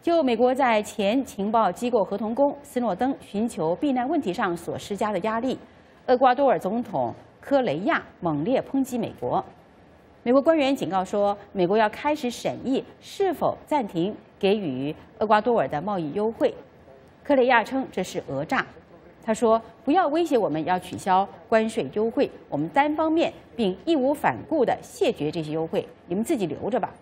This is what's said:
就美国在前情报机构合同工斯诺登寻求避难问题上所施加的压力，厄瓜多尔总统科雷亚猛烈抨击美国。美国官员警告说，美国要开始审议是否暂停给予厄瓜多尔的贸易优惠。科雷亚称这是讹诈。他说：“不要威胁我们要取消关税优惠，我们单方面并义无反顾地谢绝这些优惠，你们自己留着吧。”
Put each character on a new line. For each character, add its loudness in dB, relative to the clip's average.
就 2
美 2
国 4
在 2
前 -2
情 -6
报 4
机 -4
构 2
合 -4
同 -4
工 2
斯 -6
诺 0
登 -2
寻 -4
求 -2
避 -2
难 -2
问 0
题 -4
上 -2
所 -8
施 -8
加 -2
的 -2
压 -2
力， -2
厄 4
瓜 6
多 4
尔 4
总 -2
统 -2
科 0
雷 0
亚 0
猛 -2
烈 2
抨 0
击 -6
美 -4
国。 -2
美 2
国 6
官 4
员 2
警 -4
告 0
说， 0
美 2
国 4
要 4
开 -2
始 -4
审 -6
议 0
是 -2
否 0
暂 0
停 -2
给 2
予 -4
厄 0
瓜 6
多 2
尔 2
的 -4
贸 -4
易 -4
优 -2
惠。 0
科 2
雷 6
亚 4
称 -4
这 -4
是 -4
讹 -4
诈。 -2
他 -4
说 2
：“不 0
要 4
威 2
胁 0
我 2
们 -2
要 0
取 -12
消 2
关 2
税 -4
优 0
惠， 0
我 -4
们 -2
单 2
方 0
面 2
并 0
义 2
无 2
反 0
顾 2
地 0
谢 -2
绝 -2
这 -4
些 -6
优 -2
惠， -4
你 -4
们 0
自 0
己 -2
留 -4
着 0
吧。” -6